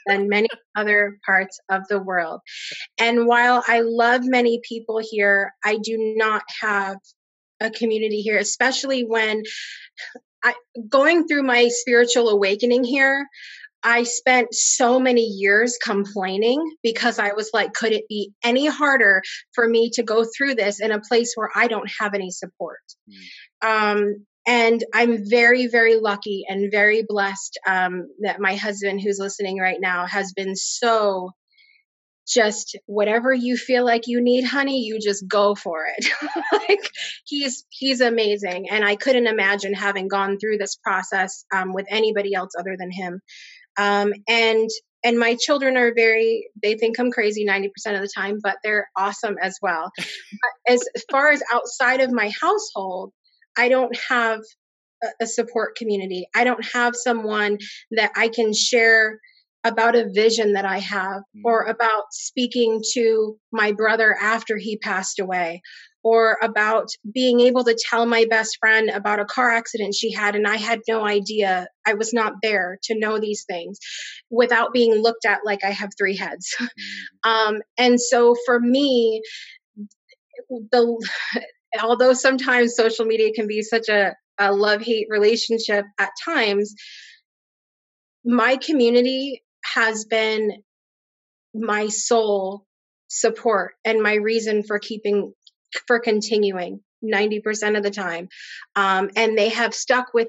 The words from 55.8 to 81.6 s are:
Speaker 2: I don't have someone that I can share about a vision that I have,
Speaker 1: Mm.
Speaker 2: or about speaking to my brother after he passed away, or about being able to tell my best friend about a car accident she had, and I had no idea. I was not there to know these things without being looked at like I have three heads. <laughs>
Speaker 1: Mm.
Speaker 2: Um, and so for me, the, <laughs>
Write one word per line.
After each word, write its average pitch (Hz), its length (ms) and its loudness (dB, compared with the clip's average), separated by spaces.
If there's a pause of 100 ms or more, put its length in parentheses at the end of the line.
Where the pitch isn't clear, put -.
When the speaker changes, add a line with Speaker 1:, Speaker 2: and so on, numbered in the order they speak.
Speaker 2:
I 233 100 2
don't 240 280 0
have 240 240 0
someone 214 640 -2 (340)
that 214 240 0
I 226 120 2
can 226 240 0
share 220 680 2 (440)
about 233 320 2
a 226 180 2
vision 220 380 4
that 196 120 0
I 190 140 -2
have, 196 440 -6 (140)
Speaker 1:
Mm. 208 80 -20
Speaker 2:
or 226 200 2
about 220 480 0
speaking 240 680 0 (140)
to 220 420 2 (160)
my 214 200 0
brother 214 480 2
after 220 360 -2
he 208 220 -6
passed 196 400 -6
away, 180 440 -4 (420)
or 226 360 4
about 214 480 0 (240)
being 247 280 4
able 247 240 6
to 233 120 4 (140)
tell 240 160 2
my 226 240 4
best 220 300 0
friend 220 280 4
about 202 300 -2
a 202 60 -2
car 247 260 0
accident 220 460 -4
she 226 160 -2
had, 208 240 -2
and 208 100 0
I 214 100 0
had 226 220 -2 (100)
no 220 160 0
idea. 202 600 0 (180)
I 220 100 2
was 220 200 -4
not 214 260 0
there 196 440 -2
to 220 140 -4
know 214 200 -2
these 208 320 -4
things 180 280 -10 (520)
without 233 420 2
being 233 300 4
looked 226 240 0
at 196 180 2
like 202 200 -2
I 196 60 0
have 202 280 -6
three 196 180 0
heads. 180 440 -8
<laughs> 247 40 -4 (640)
Speaker 1:
Mm. - 20 4 (200)
Speaker 2:
Um, 214 120 -2 (160)
and 247 240 4
so 240 360 4 (100)
for 240 140 2
me, 240 640 2 (1300)
the, 233 600 0 (260)
<laughs> - 480 -8